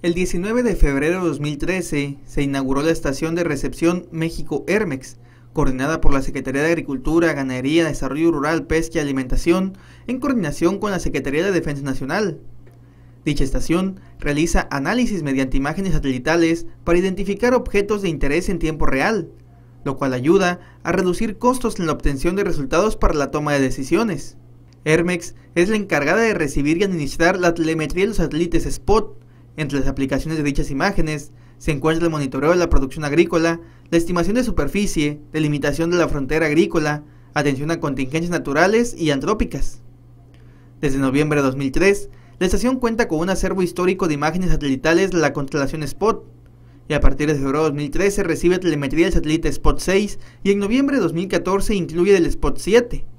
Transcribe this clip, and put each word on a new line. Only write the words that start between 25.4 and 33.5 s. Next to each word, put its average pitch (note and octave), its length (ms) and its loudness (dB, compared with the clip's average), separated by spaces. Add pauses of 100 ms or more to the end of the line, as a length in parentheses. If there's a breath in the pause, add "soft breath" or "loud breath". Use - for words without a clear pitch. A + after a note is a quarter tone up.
es F3 120 4
la A3 80 0
encargada F3 460 0
de A3 100 2
recibir D#3 460 0
y G3+ 60 2
administrar F3 540 0
la F3+ 140 4
telemetría D#3+ 520 0
de G#3+ 40 0
los G#3+ 80 -2
satélites D#3+ 480 0
spot. G3+ 560 0 (360 soft breath)
Entre C#3+ 240 -2
las B2+ 80 2
aplicaciones C#3 500 -2
de D3 60 -2
dichas C#3+ 260 0
imágenes D#3 640 0 (260 soft breath)
se - 140 -4
encuentra D#3+ 340 0
el E3 40 2
monitoreo C#3 400 -2
de F3+ 60 4
la E3+ 140 2
producción D3 340 2
agrícola, E3 560 2 (300 loud breath)